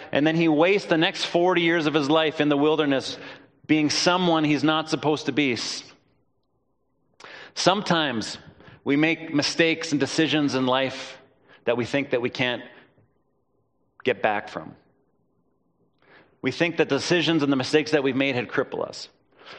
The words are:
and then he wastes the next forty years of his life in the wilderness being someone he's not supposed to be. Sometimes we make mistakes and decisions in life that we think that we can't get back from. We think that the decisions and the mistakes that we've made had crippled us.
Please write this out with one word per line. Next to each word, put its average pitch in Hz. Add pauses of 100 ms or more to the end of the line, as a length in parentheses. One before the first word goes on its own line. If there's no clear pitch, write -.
(120)
and 147
then 160
he 165
wastes 175
the 165
next 185
forty 175
years 170
of 147
his 143
life 160
in 147
the 147
wilderness 147 (480)
being 151
someone 175
he's 147
not 156
supposed 147
to 143
be. 127 (2000)
Sometimes 160 (460)
we 139
make 160
mistakes 160
and 143
decisions 139
in 131
life 127 (500)
that 120
we 120
think 139
that 123
we 120
can't 123 (1400)
get 117
back 104
from. - (1700)
We 131
think 165
that 156
the 139
decisions 160
and 139
the 139
mistakes 139
that 151
we've 135
made 139
had 120
crippled -
us. - (520)